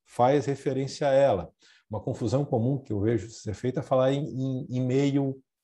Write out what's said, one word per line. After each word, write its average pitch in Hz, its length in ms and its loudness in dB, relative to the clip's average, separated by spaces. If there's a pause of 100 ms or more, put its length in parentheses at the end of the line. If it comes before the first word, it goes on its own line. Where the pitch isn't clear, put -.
faz 131 420 2
referência 135 640 -2
a 135 40 2
ela. 127 360 4 (400)
Uma 107 120 -6
confusão 131 440 -2
comum 131 340 0
que 127 140 -10
eu 101 80 -2
vejo 110 300 0
ser - 240 -10
feita 127 240 -4
é 147 40 -4
falar 131 300 2
em, 143 120 -2
em, 131 460 -6
em 127 140 -2
meio 139 560 0 (220)